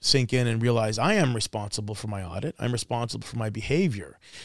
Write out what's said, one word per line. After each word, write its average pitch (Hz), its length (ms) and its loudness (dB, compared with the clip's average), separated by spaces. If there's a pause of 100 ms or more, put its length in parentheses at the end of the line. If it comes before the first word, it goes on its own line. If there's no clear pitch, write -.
sink 127 320 2
in 127 140 4
and 113 160 2
realize, 113 360 2
I 170 160 4
am 143 200 4
responsible 104 600 -4
for 107 120 -8
my 101 160 -4
audit. 92 360 -6
I'm 120 140 -2
responsible 117 540 -4
for 117 100 -10
my 110 140 -2
behavior. 110 680 0 (260)